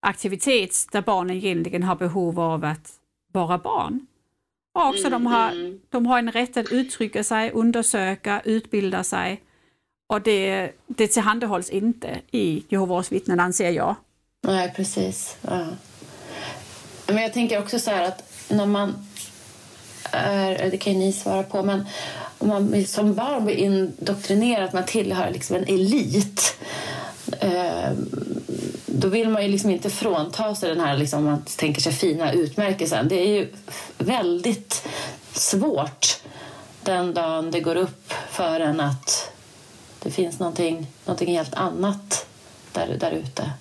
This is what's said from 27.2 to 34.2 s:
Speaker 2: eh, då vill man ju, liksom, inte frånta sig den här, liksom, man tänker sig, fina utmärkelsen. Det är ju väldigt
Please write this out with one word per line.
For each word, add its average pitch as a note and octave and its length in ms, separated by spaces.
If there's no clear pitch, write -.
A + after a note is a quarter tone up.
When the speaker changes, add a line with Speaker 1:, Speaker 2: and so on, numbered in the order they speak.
Speaker 2:
eh, F3 520
då C3+ 220
vill A3 200
man G#3+ 140
ju, G3+ 60
liksom, G3+ 220
inte F#3 200
frånta G3+ 640
sig F#3+ 140
den D#3+ 120
här, C#3+ 160
liksom, D3 280
man D3 180
tänker D3+ 220
sig, D#3 120
fina D#3 400
utmärkelsen. D#3+ 760
Det F#3 120
är G#3 160
ju F3+ 120
väldigt G3 920